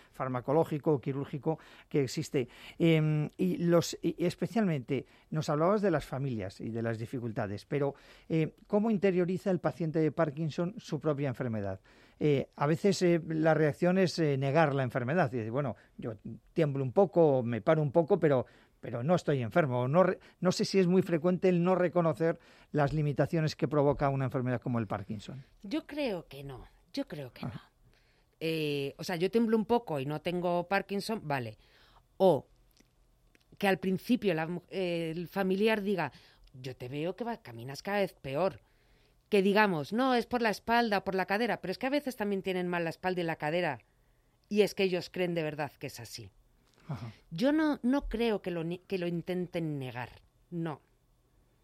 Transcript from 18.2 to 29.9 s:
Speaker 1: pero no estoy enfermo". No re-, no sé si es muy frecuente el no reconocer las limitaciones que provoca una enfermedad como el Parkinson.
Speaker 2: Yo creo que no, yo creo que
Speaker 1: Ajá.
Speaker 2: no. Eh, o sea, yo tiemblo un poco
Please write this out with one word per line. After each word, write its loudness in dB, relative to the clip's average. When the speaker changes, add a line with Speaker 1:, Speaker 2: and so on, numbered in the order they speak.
Speaker 1:
pero -8
no 2
estoy 0
enfermo". 2
No 6
re-, 0
no 2
sé 0
si 0
es 6
muy 4
frecuente 2
el 4
no 4
reconocer 2
las 2
limitaciones 0
que -2
provoca 2
una 0
enfermedad -2
como -2
el -2
Parkinson. -8
Speaker 2:
Yo -6
creo -6
que -16
no, -16
yo -6
creo -12
que -10
Speaker 1:
Ajá. -10
Speaker 2:
no. -16
Eh, -2
o -12
sea, -6
yo 0
tiemblo 2
un 0
poco 0